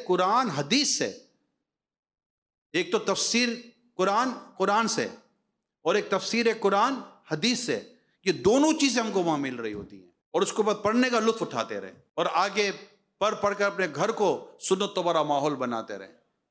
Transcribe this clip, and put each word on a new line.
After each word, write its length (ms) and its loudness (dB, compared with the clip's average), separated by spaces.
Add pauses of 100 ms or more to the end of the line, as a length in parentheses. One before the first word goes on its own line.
قرآن 440 2
حدیث 480 0
سے، 200 -4 (1500)
ایک 200 -2
تو 60 2
تفسیر 500 0 (460)
قرآن، 340 2 (280)
قرآن 320 2
سے، 200 -2 (760)
اور 120 2
ایک 160 -2
تفسیر 360 0 (140)
قرآن 340 2 (360)
حدیث 300 0
سے، 200 -2 (440)
یہ 80 2
دونوں 400 4
چیزیں 300 2
ہم 100 -4
کو 100 2
وہاں 160 0
مل 160 -4
رہی 180 -6
ہوتی 240 -12
ہیں، 140 -20 (200)
اور 120 0
اس 100 0
کو 100 0
بعد 200 0
پڑھنے 280 2
کا 100 2
لطف 220 0
اٹھاتے 380 -4
رہیں، 140 -14 (200)
اور 180 0
آگے 380 0 (480)
پڑھ 220 0
پڑھ 180 0
کر 80 2
اپنے 280 -2
گھر 160 0
کو 400 0 (100)
سنت 380 0
و 40 0
برا 200 2
ماحول 320 0
بناتے 440 -6
رہیں 140 -16 (380)